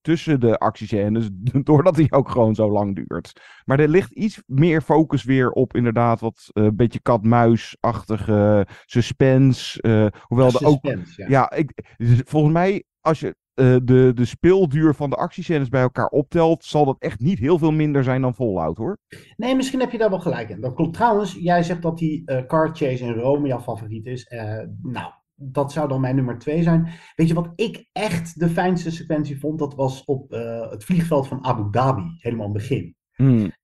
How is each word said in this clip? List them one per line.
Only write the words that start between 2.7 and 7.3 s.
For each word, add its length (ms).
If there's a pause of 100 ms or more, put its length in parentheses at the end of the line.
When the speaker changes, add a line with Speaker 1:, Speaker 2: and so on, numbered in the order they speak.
Speaker 1:
lang 240 (120)
duurt. 260 (320)
Maar 160
er 80
ligt 240
iets 340
meer 340
focus 440
weer 260
op 260
inderdaad 440
wat, 320
eh, 120
een 120
beetje 240
kat-muisachtige 1700 (200)